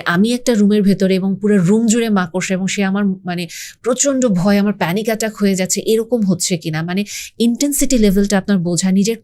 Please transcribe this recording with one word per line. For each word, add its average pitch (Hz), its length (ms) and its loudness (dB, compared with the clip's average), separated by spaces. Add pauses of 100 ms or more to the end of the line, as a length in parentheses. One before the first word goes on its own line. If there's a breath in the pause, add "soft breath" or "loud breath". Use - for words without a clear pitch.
আমি 185 260 2
একটা 247 220 0
রুমের 208 280 4
ভেতরে 190 320 2
এবং 190 160 -2 (100)
পুরো 208 180 2
রুম 214 280 2
জুড়ে 226 220 2
মাকড়সা 185 460 -2
এবং 185 120 -2
সে 196 180 -2
আমার 196 200 -2 (200)
মানে 175 220 -6 (360 loud breath)
প্রচণ্ড 262 460 0
ভয়, 202 300 2
আমার 202 160 0
প্যানিক 202 320 -4
অ্যাটাক 220 300 -4
হয়ে 196 180 0
যাচ্ছে, 185 260 -2
এরকম 226 400 0 (100)
হচ্ছে 175 260 -2
কিনা, 160 260 -6
মানে 180 220 -2 (340 loud breath)
ইনটেনসিটি 254 600 0
লেভেলটা 202 400 2
আপনার 196 200 0
বোঝা, 175 340 0
নিজের 202 320 2